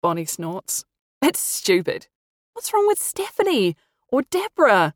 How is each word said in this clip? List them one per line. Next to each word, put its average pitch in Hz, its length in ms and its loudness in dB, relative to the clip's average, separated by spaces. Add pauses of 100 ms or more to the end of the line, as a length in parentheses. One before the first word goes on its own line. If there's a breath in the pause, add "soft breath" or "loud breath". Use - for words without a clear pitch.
Bonnie 170 240 -2
snorts. - 600 -8 (340)
"It's 302 200 2
stupid. - 680 -2 (460)
What's - 180 -8
wrong 415 140 2
with 415 160 2
Stephanie 277 720 0 (320)
or 269 140 0
Deborah 247 760 2